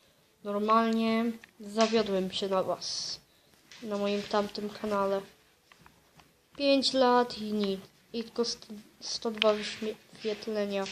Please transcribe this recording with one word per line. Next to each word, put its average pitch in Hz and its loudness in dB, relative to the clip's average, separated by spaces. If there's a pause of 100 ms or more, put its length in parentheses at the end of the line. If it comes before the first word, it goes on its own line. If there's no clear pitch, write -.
(440)
normalnie 226 2 (360)
zawiodłem 202 0
się 196 -4
na 190 2
was. - -6 (600)
Na 208 -4
moim 202 0
tamtym 208 -2
kanale. 196 -2 (1400)
Pięć 277 4
lat 247 4
i 214 -6
nic. 196 0 (320)
I 233 -6
tylko 233 -4
sto, - -8 (340)
sto - -6
dwa 214 6
wyświetlenia. 208 -4